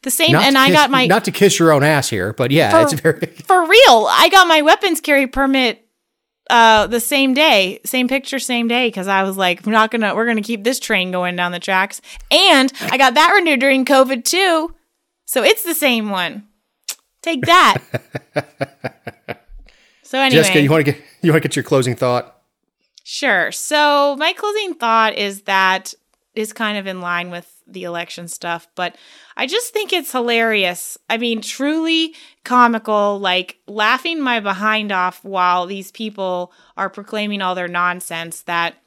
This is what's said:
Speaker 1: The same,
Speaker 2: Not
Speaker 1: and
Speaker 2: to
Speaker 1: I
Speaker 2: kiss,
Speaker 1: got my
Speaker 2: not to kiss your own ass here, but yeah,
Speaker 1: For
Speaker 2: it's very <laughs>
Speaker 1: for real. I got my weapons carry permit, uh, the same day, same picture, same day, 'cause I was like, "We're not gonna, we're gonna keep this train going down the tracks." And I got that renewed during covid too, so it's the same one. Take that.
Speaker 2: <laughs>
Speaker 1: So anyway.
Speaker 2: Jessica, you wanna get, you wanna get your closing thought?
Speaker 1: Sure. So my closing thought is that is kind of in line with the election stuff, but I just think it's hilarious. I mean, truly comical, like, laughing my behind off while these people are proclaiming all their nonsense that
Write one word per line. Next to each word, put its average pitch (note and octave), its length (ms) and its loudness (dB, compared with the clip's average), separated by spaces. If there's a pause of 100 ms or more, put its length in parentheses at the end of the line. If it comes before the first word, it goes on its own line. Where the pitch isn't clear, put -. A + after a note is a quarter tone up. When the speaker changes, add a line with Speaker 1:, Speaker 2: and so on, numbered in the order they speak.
Speaker 1:
The C4 100 -6
same, E4 220 2
Speaker 2:
Not - 100 4
Speaker 1:
and C#4 120 4
Speaker 2:
to C4+ 40 4
Speaker 1:
I C4+ 80 4
Speaker 2:
kiss, C#4 80 4
Speaker 1:
got D4 160 4
my C4 160 2
Speaker 2:
not F#3 180 2
to G3 60 -2
kiss G3 280 2
your E3 120 6
own C#3+ 120 4
ass D3 260 2
here, G#2 240 -4
but B2+ 180 -2
yeah, D3 200 2
Speaker 1:
For D#4+ 100 6
Speaker 2:
it's D4 120 2
very D#3+ 320 -2
<laughs> - 200 -20
Speaker 1:
for F#4 160 4
real. D#4+ 480 6
I D4 220 4
got F#4 180 6
my D#4 120 4
weapons E4+ 380 2
carry C#4 280 0
permit, C4+ 580 -2 (640)
uh, A3 380 6
the A#3 120 -2
same C4+ 340 0
day, A#3+ 520 2
same B3+ 240 -2
picture, C4+ 300 -4
same A#3+ 280 -4
day, A#3+ 240 -2
'cause F#3+ 160 -8
I G3 160 0
was F#3+ 140 -4
like, F3+ 280 -2
"We're G#3+ 60 -2
not A3 200 2
gonna, A3 220 -2
we're A3 120 -2
gonna A3+ 160 -2
keep G#3 240 -8
this B3+ 140 -2
train F#3 320 -2
going F3+ 260 -4
down F3+ 160 -2
the F3 60 -8
tracks." F#3+ 420 -2 (300)
And D4 500 4
I - 160 -4
got B3+ 160 4
that D#4+ 200 4
renewed E4 280 2
during C4 240 2
covid C4 400 2
too, E4+ 500 0 (500)
so - 160 -2
it's G#4 220 2
the E4 120 -6
same A#3+ 340 -2
one. F#3+ 380 -6 (760)
Take D4 240 -6
that. F4 320 4 (580)
Speaker 2:
<laughs> - 1040 -12 (640)
Speaker 1:
So - 160 -8
anyway. C4 220 4
Speaker 2:
Jessica, D#3+ 200 2
you C#3 80 2
wanna D#3 140 2
get, C#3 140 -2 (240)
you E3 100 2
wanna D#3 100 2
get - 140 -6
your C3 80 -4
closing B2+ 320 0
thought? B2 460 -4 (640)
Speaker 1:
Sure. G3+ 480 -2
So C#4+ 640 0
my D#4+ 160 -2
closing G#4 420 -6
thought A3+ 400 0
is G3+ 280 -8
that F#3+ 500 0 (420)
is G#3+ 180 -8
kind G#3 240 -6
of G3 100 -10
in F#3 140 -10
line F3 300 -6
with F3 180 -14 (180)
the F#3 160 -16
election E3+ 440 -10
stuff, E3+ 480 -10
but F3+ 200 -8 (400)
I - 120 -6
just A4 260 -6
think G#4 200 -6
it's E4 180 -4
hilarious. A3+ 840 -2 (120)
I A3+ 80 -2
mean, A3+ 240 -4
truly D#4+ 720 -2 (300)
comical, A3 760 0
like, F#3 380 -4 (100)
laughing B3 540 -2
my A#3+ 180 -2
behind G#3 520 -4
off F#3 320 -4
while F3+ 420 -2
these G3 260 -14
people F#3 600 -8 (260)
are F#3+ 120 -6
proclaiming G#3 520 -8
all F#3 140 -4
their F3+ 120 -8
nonsense F3 760 -6
that E3+ 320 -4 (120)